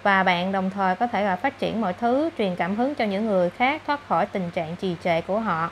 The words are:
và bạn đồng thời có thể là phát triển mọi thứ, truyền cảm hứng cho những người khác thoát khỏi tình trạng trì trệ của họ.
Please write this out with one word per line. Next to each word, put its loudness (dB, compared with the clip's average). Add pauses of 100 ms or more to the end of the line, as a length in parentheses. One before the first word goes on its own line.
và 4
bạn 2
đồng 0
thời 0
có 0
thể 0
là 0
phát -4
triển -2
mọi 0
thứ, 0
truyền 0
cảm -2
hứng 0
cho -2
những 0
người 4
khác 0
thoát -2
khỏi 2
tình -4
trạng -4
trì -2
trệ 2
của -2
họ. 0